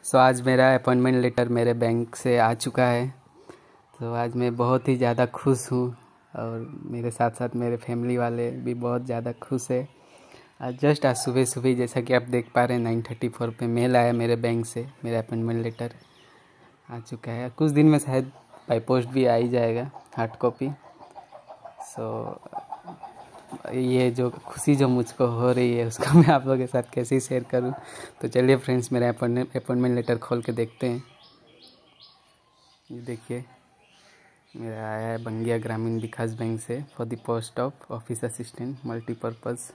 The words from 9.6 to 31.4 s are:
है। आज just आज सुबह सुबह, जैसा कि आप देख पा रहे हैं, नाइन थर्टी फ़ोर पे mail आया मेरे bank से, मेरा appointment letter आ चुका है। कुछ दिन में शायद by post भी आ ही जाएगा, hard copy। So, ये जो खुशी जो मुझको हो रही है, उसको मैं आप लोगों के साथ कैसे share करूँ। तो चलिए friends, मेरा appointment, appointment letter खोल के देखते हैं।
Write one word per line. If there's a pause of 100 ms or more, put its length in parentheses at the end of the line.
है। (720)
आज
just
आज
सुबह
सुबह,
जैसा
कि
आप
देख
पा
रहे
हैं,
नाइन
थर्टी
फ़ोर
पे
mail
आया
मेरे
bank
से, (160)
मेरा
appointment
letter (1000)
आ
चुका
है।
कुछ
दिन
में
शायद (380)
by (100)
post
भी
आ
ही
जाएगा, (260)
hard
copy। (1300)
So, (1400)
ये
जो
खुशी
जो
मुझको
हो
रही
है,
उसको
मैं
आप
लोगों
के
साथ
कैसे
share
करूँ। (460)
तो
चलिए
friends,
मेरा
appointment,
appointment
letter
खोल
के
देखते
हैं। (1900)